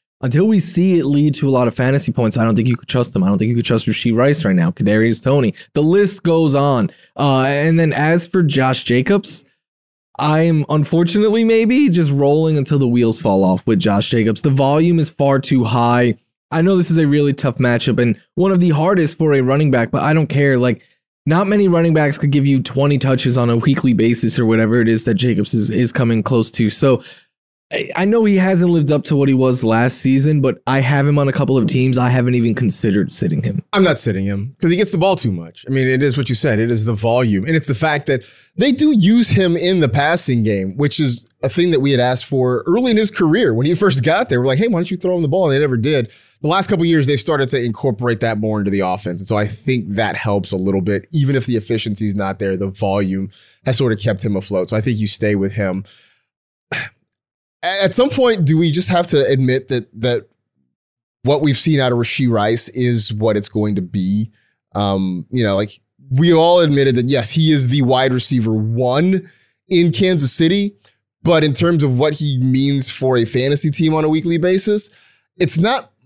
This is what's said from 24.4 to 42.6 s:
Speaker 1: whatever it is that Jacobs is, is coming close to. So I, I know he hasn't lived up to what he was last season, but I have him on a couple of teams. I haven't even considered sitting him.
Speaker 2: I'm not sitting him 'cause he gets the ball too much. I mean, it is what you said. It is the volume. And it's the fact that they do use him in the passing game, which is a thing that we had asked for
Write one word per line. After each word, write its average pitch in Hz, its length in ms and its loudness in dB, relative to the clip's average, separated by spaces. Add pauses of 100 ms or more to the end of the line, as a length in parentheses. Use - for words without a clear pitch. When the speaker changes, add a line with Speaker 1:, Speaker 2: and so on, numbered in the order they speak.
Speaker 1:
whatever 113 340 2
it 113 60 2
is 113 180 0
that 117 80 0
Jacobs 104 400 -2
is, 107 160 0
is 113 220 0
coming 113 320 0
close 117 280 0
to. 110 160 0
So 131 360 0 (680)
I, - 240 -6
I 185 100 -2
know 220 200 2
he 202 120 4
hasn't 185 320 2
lived 156 220 2
up 147 140 0
to 151 100 0
what 139 140 2
he 135 40 4
was 127 300 2
last 113 360 0
season, 135 420 2
but 131 260 -2
I 131 120 0
have 139 280 0
him 147 100 2
on 143 120 2
a - 20 -2
couple 131 260 0
of 117 100 2
teams. 127 300 0
I 123 120 0
haven't 123 260 2
even 117 180 0
considered 101 580 -2
sitting - 320 -2
him. - 280 -4
Speaker 2:
I'm 190 120 2
not 165 140 2
sitting 98 280 -4
him 101 360 -6
'cause 170 100 2
he 180 60 0
gets 202 140 0
the 190 60 -4
ball 185 180 2
too 117 160 -4
much. 85 360 -12
I - 40 -6
mean, 131 160 0
it 131 160 0
is 131 140 0
what 131 100 -4
you 123 80 -4
said. 110 240 0
It 117 100 0
is 110 160 -2
the 117 80 -2
volume. 110 520 0
And 160 100 -2
it's 156 120 -2
the 143 80 -2
fact 147 320 -2
that 135 160 -2 (340)
they 254 160 2
do 302 180 2
use 220 380 4
him 180 260 2
in 175 240 0
the 151 100 2
passing 143 540 0
game, 98 320 -2
which 143 240 -2
is 123 280 -4 (160)
a 131 60 -2
thing 170 220 0
that 147 80 0
we 139 120 0
had 131 100 0
asked 127 240 -2
for 127 420 -2